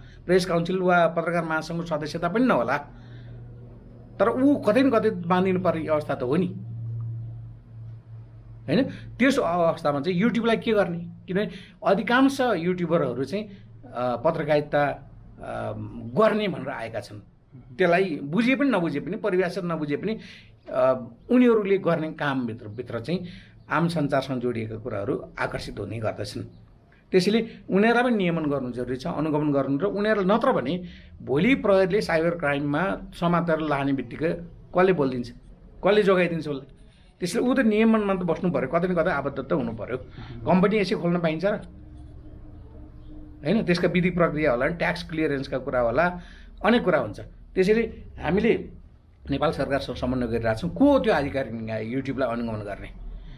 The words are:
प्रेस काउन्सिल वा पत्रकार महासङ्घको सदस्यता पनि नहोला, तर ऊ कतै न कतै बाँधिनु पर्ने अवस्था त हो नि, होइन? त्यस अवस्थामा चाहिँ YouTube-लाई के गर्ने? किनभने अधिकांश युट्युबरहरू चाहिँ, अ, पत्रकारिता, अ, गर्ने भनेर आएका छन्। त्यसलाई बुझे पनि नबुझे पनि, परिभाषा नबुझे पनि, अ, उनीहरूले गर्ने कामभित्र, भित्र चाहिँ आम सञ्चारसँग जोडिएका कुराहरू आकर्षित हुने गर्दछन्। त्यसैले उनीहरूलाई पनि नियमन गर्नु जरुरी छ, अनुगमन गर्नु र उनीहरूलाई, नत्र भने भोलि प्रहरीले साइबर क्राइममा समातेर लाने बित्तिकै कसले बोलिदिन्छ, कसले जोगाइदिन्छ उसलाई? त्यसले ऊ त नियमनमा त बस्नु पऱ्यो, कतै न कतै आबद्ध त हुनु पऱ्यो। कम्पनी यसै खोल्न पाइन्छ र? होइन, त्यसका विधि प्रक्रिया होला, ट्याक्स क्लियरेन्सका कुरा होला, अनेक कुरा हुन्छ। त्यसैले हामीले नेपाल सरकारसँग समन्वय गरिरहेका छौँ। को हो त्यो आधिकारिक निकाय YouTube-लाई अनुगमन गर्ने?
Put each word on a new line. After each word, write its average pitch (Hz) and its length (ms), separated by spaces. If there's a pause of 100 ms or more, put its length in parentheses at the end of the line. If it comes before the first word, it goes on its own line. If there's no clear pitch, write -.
(260)
प्रेस 180 200
काउन्सिल 170 320
वा 180 280
पत्रकार 170 380
महासङ्घको 160 420
सदस्यता 160 420
पनि 226 160
नहोला, 135 320 (1400)
तर 202 80
ऊ 262 280
कतै 214 260
न 269 80
कतै 220 200
बाँधिनु 185 500
पर्ने 160 260
अवस्था 151 280
त 135 80
हो 127 140
नि, 180 100 (2250)
होइन? 202 140 (360)
त्यस 277 200
अवस्थामा 165 640
चाहिँ 175 220
YouTube-लाई 226 340
के - 160
गर्ने? 180 260
किनभने 185 500 (380)
अधिकांश 262 540
युट्युबरहरू 170 840
चाहिँ, 208 240 (360)
अ, 123 320
पत्रकारिता, 147 720
अ, - 840 (460)
गर्ने 214 300
भनेर 131 200
आएका 113 320
छन्। 104 180 (580)
त्यसलाई 180 460
बुझे 220 320
पनि 277 160
नबुझे 165 300
पनि, 175 160
परिभाषा 185 480
नबुझे 151 320
पनि, 202 220 (520)
अ, 120 400 (200)
उनीहरूले 220 480
गर्ने 156 340
कामभित्र, 131 560
भित्र 117 320
चाहिँ 160 240 (460)
आम 160 180
सञ्चारसँग 139 520
जोडिएका 113 360
कुराहरू 110 520 (100)
आकर्षित - 400
हुने 104 200
गर्दछन्। 110 440 (680)
त्यसैले 202 380 (220)
उनीहरूलाई 226 340
पनि 247 120
नियमन 165 340
गर्नु 127 220
जरुरी 123 240
छ, 127 100
अनुगमन 151 460
गर्नु 139 260
र 175 60
उनीहरूलाई, 208 520
नत्र 240 160
भने 160 320 (380)
भोलि 151 320
प्रहरीले 196 460
साइबर 170 300
क्राइममा 147 720 (200)
समातेर 170 400
लाने 139 320
बित्तिकै 135 400 (460)
कसले 190 140
बोलिदिन्छ, 131 380 (560)
कसले 208 160
जोगाइदिन्छ 175 460
उसलाई? 135 240 (480)
त्यसले 180 200
ऊ 247 140
त 254 40
नियमनमा 220 560
त 185 40
बस्नु 180 320
पऱ्यो, 131 180
कतै 170 200
न 185 60
कतै 170 160
आबद्ध 139 280
त 135 140
हुनु 123 200
पऱ्यो। 110 240 (500)
कम्पनी 185 300
यसै 202 180
खोल्न 170 240
पाइन्छ 160 260
र? 208 100 (1900)
होइन, 185 200
त्यसका 175 240
विधि 175 220
प्रक्रिया 156 400
होला, 123 160
ट्याक्स 170 440
क्लियरेन्सका 143 480
कुरा 127 220
होला, 160 400 (440)
अनेक 226 180
कुरा 160 160
हुन्छ। 107 220 (340)
त्यसैले 214 280 (400)
हामीले 185 480 (600)
नेपाल 143 220
सरकारसँग 131 440
समन्वय 127 300
गरिरहेका 113 280
छौँ। 170 160
को 277 220
हो 269 60
त्यो 220 160
आधिकारिक 139 380
निकाय 110 420
YouTube-लाई 131 340
अनुगमन 117 320
गर्ने? 98 300 (480)